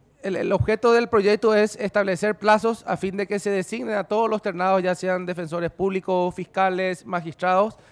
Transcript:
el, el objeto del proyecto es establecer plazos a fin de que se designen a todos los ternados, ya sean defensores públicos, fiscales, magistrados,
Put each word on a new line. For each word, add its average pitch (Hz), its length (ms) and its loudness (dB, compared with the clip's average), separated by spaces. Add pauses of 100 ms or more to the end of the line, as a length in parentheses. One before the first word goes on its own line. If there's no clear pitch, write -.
(220)
el, 196 120 -4
el - 180 -2
objeto 214 400 2
del 233 160 4
proyecto 208 460 2
es 214 220 2
establecer 202 600 0
plazos 214 500 2
a 190 100 -2
fin 190 200 -6
de 202 120 -6
que 208 100 -4
se 202 120 -4
designen 214 440 -4
a 196 100 -2
todos 220 240 0
los 214 140 -2
ternados, 185 400 0
ya 180 140 0
sean 185 300 -4
defensores 170 440 -6
públicos, 185 640 -2
fiscales, 185 720 -2
magistrados, 185 720 0 (160)